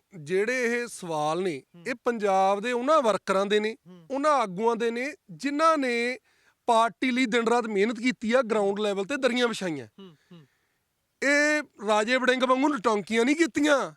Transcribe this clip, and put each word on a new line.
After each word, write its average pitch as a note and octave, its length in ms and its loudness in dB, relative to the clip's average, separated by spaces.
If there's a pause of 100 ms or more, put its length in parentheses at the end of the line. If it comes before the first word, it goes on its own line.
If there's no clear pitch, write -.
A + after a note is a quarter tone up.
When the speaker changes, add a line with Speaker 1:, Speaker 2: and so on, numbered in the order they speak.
(200)
Speaker 1:
ਜਿਹੜੇ G#3 440 -2
ਇਹ A#3+ 240 -2
ਸਵਾਲ D#3+ 560 -4
ਨੇ, D3+ 200 -6 (120)
Speaker 2:
ਹੂੰ। E3+ 120 -20
Speaker 1:
ਇਹ B3+ 80 -6 (100)
ਪੰਜਾਬ G3+ 540 2
ਦੇ A#3+ 120 -4
ਉਹਨਾਂ C4 300 2
ਵਰਕਰਾਂ G3 440 0
ਦੇ G#3+ 140 2
ਨੇ, G#3+ 160 -2 (120)
Speaker 2:
ਹੂੰ। F3 240 -20
Speaker 1:
ਉਹਨਾਂ D4+ 200 0
ਆਗੂਆਂ A3+ 440 0
ਦੇ A#3 160 -2
ਨੇ B3+ 220 -6 (180)
ਜਿਨ੍ਹਾਂ D4 460 0
ਨੇ B3 400 -2 (480)
ਪਾਰਟੀ A#3 460 2
ਲਈ B3+ 140 0
ਦਿਨ A#3 220 0
ਰਾਤ A#3 180 2
ਮਿਹਨਤ G#3+ 340 0
ਕੀਤੀ A#3 340 -2
ਆ C4 80 4
ਗਰਾਊਂਡ G3+ 380 0
ਲੈਵਲ G3+ 260 -2
ਤੇ C#4+ 120 -4
ਦਰੀਆਂ B3 300 0
ਵਿਛਾਈਆਂ। E3 380 -6
Speaker 2:
ਹੂੰ, F3+ 320 -20 (140)
ਹੂੰ। E3+ 100 -20 (840)
Speaker 1:
ਇਹ D4 400 2 (240)
ਰਾਜੇ G#3+ 300 2
ਵੜਿੰਗ B3+ 260 0
ਵਾਂਗੂ C4 240 2
ਨਟੰਕੀਆਂ A3+ 580 0
ਨਹੀਂ D4 100 2
ਕੀਤੀਆਂ C#4+ 600 0